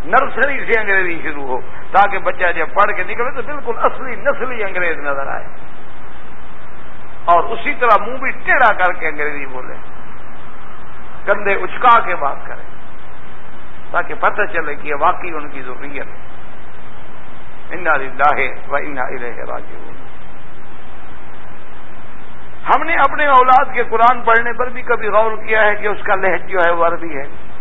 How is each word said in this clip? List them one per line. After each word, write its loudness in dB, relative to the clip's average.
نرسری 0
سے 2
انگریزی 0
شروع -2
ہو، -2
تاکہ 4
بچہ 0
جب 0
پڑھ 2
کے -2
نکلے -2
تو -2
بالکل -2
اصلی 0
نسلی -2
انگریز -2
نظر -2
آئے -2
اور 4
اسی 0
طرح 2
منہ -2
بھی -2
ٹیڑھا 2
کر 2
کے 0
انگریزی -2
بولے، -2
کندھے 2
اچکا 2
کے -2
بات 0
کرے، -2
تاکہ 0
پتہ 2
چلے -2
کہ -2
یہ 0
واقعی 0
ان -2
کی -2
ضروریت -2
ہے۔ 0
انا 2
للہ 0
و 0
انا -2
الیہ -2
راجعون۔ -2
ہم 4
نے 2
اپنے 2
اولاد 4
کے 0
قرآن 2
پڑھنے 2
پر -2
بھی -4
کبھی -2
غور 2
کیا 2
ہے 2
کہ -4
اس -2
کا 0
لہج 0
جو 0
ہے 4
وہ 2
عربی -2
ہے -2